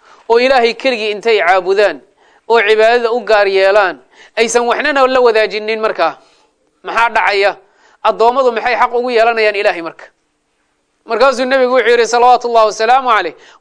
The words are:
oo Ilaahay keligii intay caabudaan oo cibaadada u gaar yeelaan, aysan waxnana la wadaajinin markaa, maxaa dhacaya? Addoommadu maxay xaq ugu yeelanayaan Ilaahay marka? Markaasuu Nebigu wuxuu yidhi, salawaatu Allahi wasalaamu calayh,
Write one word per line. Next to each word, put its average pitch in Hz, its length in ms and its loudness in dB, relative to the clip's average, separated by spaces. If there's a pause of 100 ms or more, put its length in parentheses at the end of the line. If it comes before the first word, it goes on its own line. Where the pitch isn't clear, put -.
(300)
oo 233 100 2
Ilaahay 247 340 2
keligii 226 380 -4
intay 208 280 0
caabudaan 185 640 0 (480)
oo 233 120 2
cibaadada 220 500 2
u 240 120 -2
gaar 202 240 2
yeelaan, 190 540 0 (340)
aysan 240 320 -2
waxnana 269 400 0
la 262 140 0
wadaajinin 220 600 0
markaa, 180 360 -4 (680)
maxaa 226 260 -2
dhacaya? 196 480 -2 (460)
Addoommadu 233 480 0
maxay 226 240 -4
xaq 240 180 -2
ugu 247 160 -4
yeelanayaan 220 460 0
Ilaahay 196 260 -2
marka? 160 240 -16 (1000)
Markaasuu 233 400 0
Nebigu 254 280 0
wuxuu 233 160 2
yidhi, 240 180 2
salawaatu 240 400 2
Allahi 226 180 2
wasalaamu 240 440 0
calayh, 185 240 0 (280)